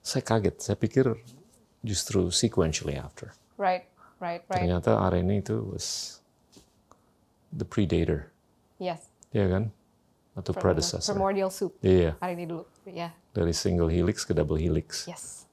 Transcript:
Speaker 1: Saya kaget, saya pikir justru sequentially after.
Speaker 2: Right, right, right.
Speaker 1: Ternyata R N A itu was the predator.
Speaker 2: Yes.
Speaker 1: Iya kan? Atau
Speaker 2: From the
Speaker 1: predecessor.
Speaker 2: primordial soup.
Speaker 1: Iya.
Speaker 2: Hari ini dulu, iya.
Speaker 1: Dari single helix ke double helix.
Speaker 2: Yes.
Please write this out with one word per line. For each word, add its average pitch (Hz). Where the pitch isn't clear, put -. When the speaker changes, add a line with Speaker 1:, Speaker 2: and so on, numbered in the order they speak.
Speaker 1:
Saya -
kaget, 104
saya 101
pikir 120
justru 95
sequentially 82
after. -
Speaker 2:
Right, 185
right, 175
right. 185
Speaker 1:
Ternyata 98
R 90
N 90
A 104
itu 110
was -
the -
predator. 82
Speaker 2:
Yes. 180
Speaker 1:
Iya 101
kan? 95
Atau 92
Speaker 2:
From -
the -
Speaker 1:
predecessor. -
Speaker 2:
primordial 95
soup. -
Speaker 1:
Iya. 180
Speaker 2:
Hari 180
ini 175
dulu, 165
iya. 170
Speaker 1:
Dari 85
single 85
helix 87
ke -
double 78
helix. 78
Speaker 2:
Yes. -